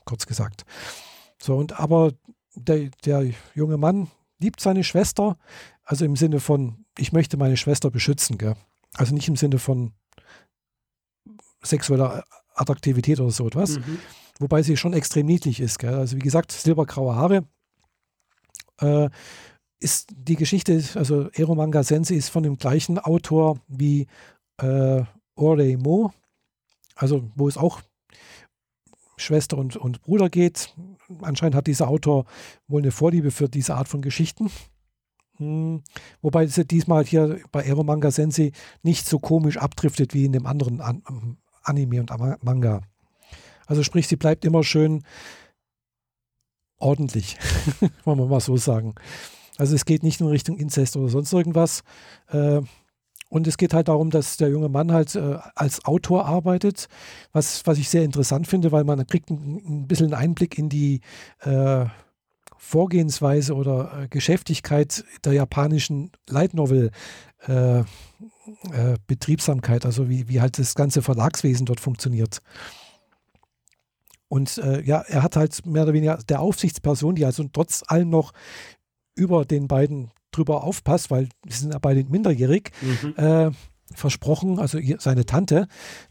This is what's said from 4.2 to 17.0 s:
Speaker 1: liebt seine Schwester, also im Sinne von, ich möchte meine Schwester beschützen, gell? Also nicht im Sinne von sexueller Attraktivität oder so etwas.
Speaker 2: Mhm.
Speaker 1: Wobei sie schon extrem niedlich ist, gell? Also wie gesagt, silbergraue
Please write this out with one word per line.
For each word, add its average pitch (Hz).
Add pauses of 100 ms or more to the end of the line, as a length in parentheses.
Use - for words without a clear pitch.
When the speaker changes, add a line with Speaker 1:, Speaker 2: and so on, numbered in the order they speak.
Speaker 1:
liebt 196
seine 190
Schwester, 202 (480)
also 143
im 143
Sinne 151
von, 135 (120)
ich -
möchte 160
meine 131
Schwester 143
beschützen, 123
gell? 107 (400)
Also 131
nicht 147
im 156
Sinne 135
von 123 (1700)
sexueller 135 (320)
Attraktivität 135
oder 123
so 117
etwas. 147
Speaker 2:
Mhm. 156 (400)
Speaker 1:
Wobei 151
sie 143
schon 175
extrem 147
niedlich 156
ist, 120
gell? 120
Also 131
wie 131
gesagt, 143
silbergraue 139